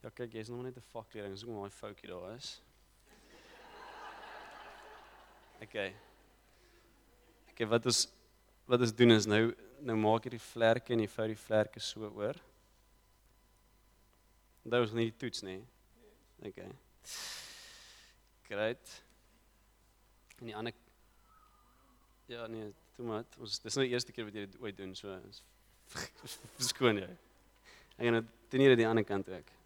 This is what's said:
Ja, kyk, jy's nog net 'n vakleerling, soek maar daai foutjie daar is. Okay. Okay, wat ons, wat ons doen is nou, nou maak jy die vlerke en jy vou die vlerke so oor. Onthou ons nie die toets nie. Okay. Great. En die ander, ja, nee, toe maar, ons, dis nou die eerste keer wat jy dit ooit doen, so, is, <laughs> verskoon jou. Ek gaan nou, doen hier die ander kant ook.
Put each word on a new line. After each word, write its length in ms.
Ja, 100
kyk, 240
jy's 160
nog 140
net 100
'n 160
vakleerling, 460
soek 120
maar 200
daai 100
foutjie 300
daar 260
is. 260
Okay. 320
Okay, 160
wat 180
ons, 220
wat 140
ons 140
doen 180
is 140
nou, 300
nou 160
maak 300
jy 100
die 80
vlerke 500
en 60
jy 80
vou 200
die 120
vlerke 400
so 300
oor. 260
Onthou 180
ons 120
nie 140
die 100
toets 300
nie. 140
Okay. 280
Great. 600
En 80
die 100
ander, 180
ja, 200
nee, 260
toe 80
maar, 180
ons, 220
dis 160
nou 100
die 80
eerste 220
keer 120
wat 80
jy 120
dit 140
ooit 160
doen, 180
so, 180
is, 140
<laughs> 680
verskoon 440
jou. 100
Ek 80
gaan 120
nou, 80
doen 100
hier 160
die 80
ander 200
kant 280
ook. 200